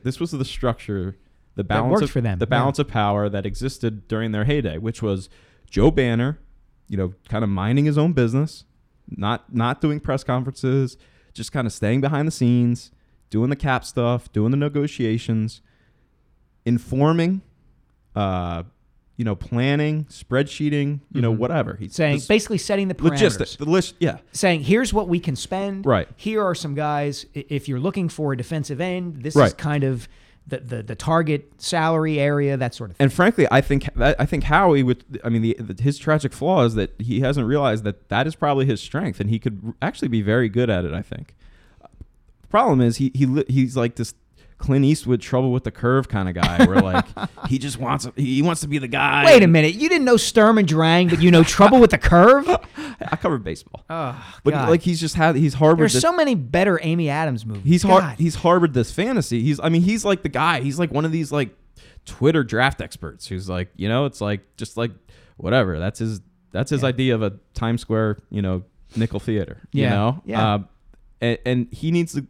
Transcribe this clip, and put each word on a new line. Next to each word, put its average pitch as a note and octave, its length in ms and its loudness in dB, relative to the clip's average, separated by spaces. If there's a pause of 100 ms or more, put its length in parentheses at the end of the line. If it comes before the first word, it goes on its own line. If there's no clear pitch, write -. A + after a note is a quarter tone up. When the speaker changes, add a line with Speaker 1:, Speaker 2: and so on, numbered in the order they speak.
Speaker 1:
this C3 160 -6
was E3+ 120 -6
the C3+ 140 -4
structure, G2 720 -6 (380)
the G2+ 80 -6
Speaker 2:
That F#2+ 60 -8
Speaker 1:
balance A2 240 0
Speaker 2:
worked G3+ 100 2
Speaker 1:
of, C#3 80 -4
Speaker 2:
for C3 100 -2
them, G2+ 180 -2
Speaker 1:
the A2+ 60 0
Speaker 2:
yeah. G#2 40 -8
Speaker 1:
balance B2+ 280 0
of C#3+ 120 0
power G#2 400 0
that G2 160 -6
existed A2 600 -6
during A2 260 -4
their G#2+ 100 -2
heyday, A#2+ 340 -2
which A2+ 240 -8
was G2 280 -4 (400)
Joe A2+ 220 4
Banner, B2+ 480 0 (500)
you G2+ 80 -6
know, F#2+ 160 -4 (160)
kind A2 140 -2
of G2+ 60 -2
minding A2 360 0
his D3 120 0
own D#3+ 160 0
business, C3 520 -2 (440)
not, G#2+ 460 -6
not A#2+ 260 -2
doing D3+ 180 -2
press C3+ 240 -4
conferences, C3 720 -2 (380)
just - 180 -14
kind C3 140 -4
of G#2 80 -4
staying A#2 280 0
behind D3 260 -2
the E3 40 -4
scenes, A#2+ 600 0 (400)
doing A2+ 180 0
the C#3+ 60 -2
cap C3 280 -4
stuff, A#2+ 480 -4
doing G#2+ 200 0
the C#3 60 0
negotiations, A#2 1040 -4 (1040)
informing, D#3 760 0 (720)
uh, F2+ 480 -4 (540)
you A#2+ 80 -4
know, G#2 100 -2
planning, D3 680 -2
spreadsheeting, C#3+ 960 -4 (100)
you C#3 100 -4
know, A2+ 100 0
Speaker 2:
Mm-hmm. A2 100 -2
Speaker 1:
whatever. B2+ 340 -4
He, G2+ 140 -12
Speaker 2:
Saying, D3 280 -2
Speaker 1:
this C#3+ 100 -8
Speaker 2:
basically G#3+ 300 0
setting G3 300 -4
the F#3 160 -6
Speaker 1:
logistics, C#3 520 0
Speaker 2:
parameters. - 20 -20
Speaker 1:
the D3 120 -8
list, F3 300 0
yeah. D#3 180 -2 (140)
Speaker 2:
Saying, E3+ 320 0
"Here's G#3+ 300 0
what G3 160 -2
we E3+ 100 0
can D3 160 -6
spend. G3 500 -8
Speaker 1:
Right. G#2 300 0
Speaker 2:
Here G#3+ 260 -4
are F3+ 140 -2
some D3 180 -8
guys. D3 520 -4 (100)
I-, C#3+ 140 -12
if C#3+ 180 -6
you're C3 140 -4
looking F#3 260 -4
for D3+ 260 -6
a B2+ 40 -6
defensive C#3+ 420 -8
end, F3+ 440 -6
this D#3 120 -4
is C#3+ 60 6
Speaker 1:
Right. G#2 160 4
Speaker 2:
kind D3 260 -4
of C3 240 -4 (400)
the, C3+ 120 -8
the, A#2 240 -10
the A2 120 -12
target D#3 640 -2
salary D#3+ 600 -2
area," C#3+ 380 0
that B2 180 -4
sort G#2+ 180 -12
of - 40 -18
thing. C#3 100 2
Speaker 1:
And C3+ 80 4
frankly, F3+ 380 4
I C3 80 6
think - 360 -2
that, C3+ 240 2
I C#3+ 60 2
think D3+ 200 -2
Howie, D3+ 380 4
with, B2 200 0 (180)
I A#2+ 60 -6
mean, A2+ 140 0
the, A2+ 180 0
the, A2 240 -10
his C#3+ 140 0
tragic D3+ 340 0
flaw D#3+ 320 0
is A2+ 120 0
that G2+ 220 -2
he A#2 220 -4
hasn't C3+ 260 0
realized A#2+ 380 0
that G#2 240 -8
that A#2+ 180 -2
is D#3 100 -6
probably C#3 320 0
his A2+ 140 -2
strength, D3 380 -6
and G2+ 100 -2
he A2+ 80 0
could G#2 280 -6
r-, A2+ 160 -10
actually E3 260 -6
be A2+ 140 -2
very A2+ 260 0
good A#2 220 -2
at F2+ 160 -2
it, D2 80 -6
I F2 80 -6
think. - 340 -16 (460)
The - 680 -20
problem G3+ 320 4
is A#2 180 2
he, C3+ 160 -2
he C3+ 120 2
li-, C3+ 240 0
he's C3 260 2
like A#2+ 220 -2
this A#2 160 -8 (440)
Clint C#3 260 0
Eastwood B2+ 380 0
trouble B2+ 320 -2
with B2+ 100 -2
the A2 80 -8
curve B2+ 380 -2
kind F#2+ 180 -4
of F2 80 -6
guy F2 300 2
where, - 160 2
like, F#2+ 240 -2 (200)
Speaker 2:
<laughs> - 220 -12
Speaker 1:
he C3 100 -2
just B2 200 -8
wants, B2+ 400 -6
he C3 240 -2
wants E3 180 0
to D3 80 -10
be C#3+ 100 -4
the C3 120 -8
guy. C#3 340 0
Speaker 2:
Wait C#4 180 10
a F#3 60 8
minute. E3 280 6
You D4 120 -2
didn't E4+ 160 2
know B3 140 4
Sturm A3 400 4
and G3 100 4
Drang, E3 400 4
but E3 140 2
you F3 100 8
know E3 120 10
Trouble G#3 360 8
with A3+ 120 10
the E3+ 60 0
Curve? A3+ 520 8
Speaker 1:
<laughs> D4+ 520 -4
I - 140 -6
covered D3+ 300 -2
baseball. - 440 -12
Speaker 2:
Oh, D#3 320 -8 (220)
Speaker 1:
But, C#3+ 80 2
Speaker 2:
God. C#3+ 180 0
Speaker 1:
like, E3 120 4
he's E3+ 180 -2
just D#3+ 160 -4
had, D#3+ 220 2
he's C#3+ 160 2
harbored D#3 300 6
Speaker 2:
There's A3 100 2
Speaker 1:
this B2+ 80 2
Speaker 2:
so E4+ 120 2
many D4 220 2
better E3+ 480 0
Amy E3 260 -2
Adams C#3 360 -4
movies. G2+ 180 -10
Speaker 1:
He's E3+ 200 4
har-, F#3+ 180 6
Speaker 2:
God. C3+ 180 -6
Speaker 1:
he's E3 160 0
harbored E3+ 380 2
this A#2+ 180 0
fantasy. F3+ 500 -2
He's, C#3+ 200 -2
I D#3+ 80 0
mean, E3 120 4
he's G3+ 220 0
like G3 200 0
the D#3 60 -6
guy. D3+ 300 0
He's C3+ 180 -4
like E3+ 140 -2
one D3 140 -2
of D#3+ 80 -2
these, D#3+ 180 -4
like, C#3 240 -4 (500)
Twitter D3 380 0
draft A#2+ 380 -2
experts - 460 -14
who's F#2 200 -8
like, F#2 300 -6
you F#2 100 -4
know, B2+ 180 0
it's - 140 -8
like, G#2 220 -4 (160)
just - 180 -12
like, A#2 160 -4 (460)
whatever. F#2+ 420 -2
That's F#2 200 -6
his, A2 200 -6 (320)
that's - 200 -4
his C#3 100 -2
Speaker 2:
Yeah. C3+ 80 0
Speaker 1:
idea B2+ 260 0
of A2 60 -2
a G#2 180 -4 (140)
Times A#2 260 -2
Square, A2 380 -2 (120)
you G#2 120 -6
know, F#2 220 -4 (340)
nickel A2 240 -4
theater, G#2+ 400 -6 (100)
you C#3 120 0
Speaker 2:
Yeah. B2 80 2
Speaker 1:
know? A2+ 340 0
Speaker 2:
Yeah. A2 300 0
Speaker 1:
Uh, G#2 40 0 (600)
and, A#2 240 -2
and B2 260 -2
he D#3+ 200 -6
needs E3+ 240 0
to C#3 140 -8